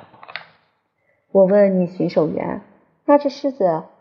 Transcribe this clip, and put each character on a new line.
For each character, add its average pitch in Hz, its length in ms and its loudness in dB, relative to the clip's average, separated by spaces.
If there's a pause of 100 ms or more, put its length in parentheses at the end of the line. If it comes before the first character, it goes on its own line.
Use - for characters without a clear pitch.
(1300)
我 196 140 4
问 196 340 2
女 180 80 0
巡 170 220 -6
守 160 180 0
员 - 340 -8 (460)
：“那 285 100 6
只 285 120 -4
狮 269 240 -6
子 170 300 -2 (180)